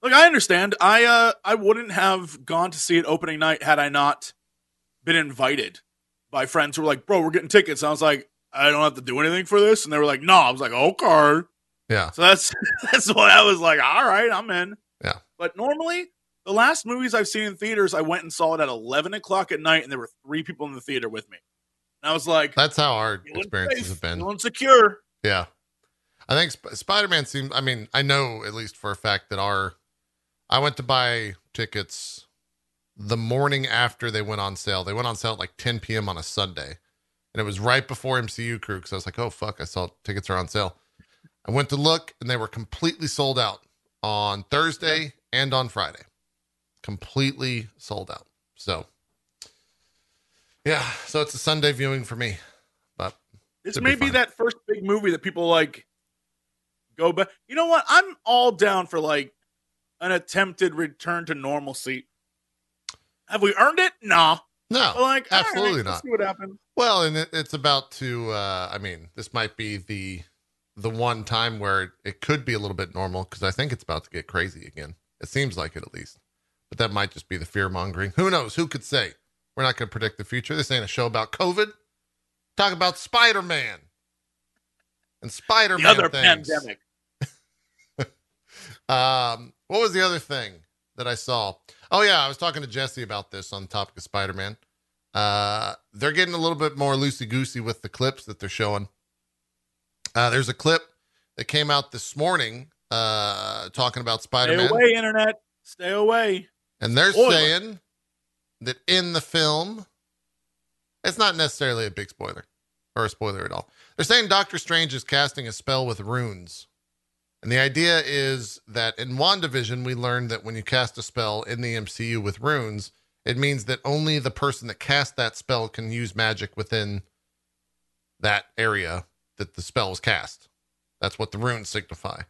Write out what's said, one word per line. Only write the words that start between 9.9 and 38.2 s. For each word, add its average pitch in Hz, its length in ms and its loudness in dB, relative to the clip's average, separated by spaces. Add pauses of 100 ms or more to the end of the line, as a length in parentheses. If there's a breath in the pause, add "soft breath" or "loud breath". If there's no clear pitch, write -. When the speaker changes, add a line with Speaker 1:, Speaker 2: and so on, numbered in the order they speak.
Speaker 1:
they 151 40 2
were 147 80 4
like, 139 160 0
"No." 180 140 6
I 143 160 8
was 131 100 -4
like, 117 120 -2
"Okay." 151 760 6 (420)
Speaker 2:
Yeah. 95 220 2
Speaker 1:
So - 100 -2
that's, 185 300 8 (180)
<laughs> - 220 -2
that's 214 220 2
why 208 180 8
I 208 120 12
was 202 160 4
like, 160 220 4
"All 160 240 4
right, 220 260 4
I'm 214 200 -4
in." 185 240 -4 (280)
Speaker 2:
Yeah. - 160 -4 (180)
Speaker 1:
But 170 180 -4
normally, 320 520 -4 (380)
the 196 80 -4
last 254 320 4
movies 247 280 -4
I've 214 160 2
seen 214 140 -4
in 202 120 -6
theaters, 208 380 0
I 160 80 0
went 170 220 0
and 165 100 -12
saw 165 220 0
it 160 40 -6
at 151 100 2
eleven 127 440 -2
o'clock 190 400 -2
at 156 80 -4
night, 160 220 4
and 131 80 -12
there 131 80 -6
were 113 100 -10 (160)
three 151 180 -6
people 151 240 -10
in 139 60 -12
the 127 80 -14
theater 127 260 -4
with 110 220 -10
me. 87 80 -20 (640)
And 147 80 -2
I 156 40 2
was 151 140 -2
like, 156 280 2
Speaker 2:
That's 143 200 4
how 143 200 2
our 107 240 -2
Speaker 1:
"Feeling 151 200 -12
Speaker 2:
experiences 196 400 -2
Speaker 1:
safe, 233 100 -6
Speaker 2:
have 85 120 -8
been. 85 180 -4
Speaker 1:
feeling 196 200 -6
secure." 233 600 6 (240)
Speaker 2:
Yeah. 95 220 2 (840 soft breath)
I - 80 0
think 160 200 2
Sp-, - 200 -16
Spider-Man 190 500 0
seemed, 139 280 -8
I 123 80 0
mean, 123 320 -4
I 131 80 2
know 139 440 0
at 104 80 -8
least 110 240 -10
for 104 140 -6
a 98 40 -4
fact 101 340 -2
that 101 100 -4
our, 98 340 0 (760)
I 127 100 4
went 143 180 0
to 135 60 -8
buy 120 500 0 (200)
tickets - 760 -8 (680)
the 104 220 -4
morning 131 500 0
after 117 420 0
they 107 120 -2
went 104 180 -6
on 98 160 -4
sale. 95 300 -4
They 98 80 -6
went 120 140 -4
on 113 100 -6
sale 113 160 -4
at, - 60 -10
like, - 180 -10
ten 117 240 -4
P 110 160 -4
M 104 100 -2
on 92 100 -6
a 78 60 -10
Sunday. 80 540 -6 (560)
And 110 80 -4
it - 20 -2
was 101 160 -6
right 123 260 2
before 131 320 -4
M 113 120 -4